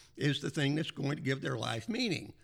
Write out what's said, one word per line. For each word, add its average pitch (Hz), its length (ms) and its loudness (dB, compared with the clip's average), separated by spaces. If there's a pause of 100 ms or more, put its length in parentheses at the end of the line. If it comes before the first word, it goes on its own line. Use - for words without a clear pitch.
(160)
is 143 240 2
the - 100 -2
thing 143 240 4
that's 160 160 0
going 143 260 0
to - 60 -6
give 135 180 0
their 139 160 -2
life 117 320 -2
meaning. 220 440 0 (120)